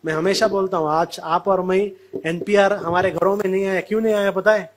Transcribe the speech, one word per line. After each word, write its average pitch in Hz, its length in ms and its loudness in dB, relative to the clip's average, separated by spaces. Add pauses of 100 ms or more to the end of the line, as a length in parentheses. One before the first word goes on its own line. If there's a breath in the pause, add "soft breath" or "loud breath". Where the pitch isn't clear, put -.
मैं 156 80 -4
हमेशा 185 360 0
बोलता 190 280 -2
हूं, 156 140 0
आज 165 320 -2
आप 170 260 -2
और 185 140 2
मैं, 190 280 0 (360 loud breath)
एनपीआर 196 460 2
हमारे 180 380 0
घरों 175 260 0
में 202 120 -2
नहीं 190 180 0
आया, 190 140 0
क्यों 214 200 -2
नहीं 220 140 2
आया 202 160 2
पता 190 220 2
है? 196 240 -2